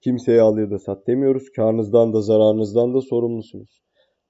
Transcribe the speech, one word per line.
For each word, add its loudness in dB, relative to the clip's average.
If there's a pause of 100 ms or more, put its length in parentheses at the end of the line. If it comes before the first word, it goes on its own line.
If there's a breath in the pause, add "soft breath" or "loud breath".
Kimseye 2
al 4
ya -4
da -6
sat -10
demiyoruz. -2
Karnınızdan 0
da 0
zararınızdan 0
da 0
sorumlusunuz. -8 (480)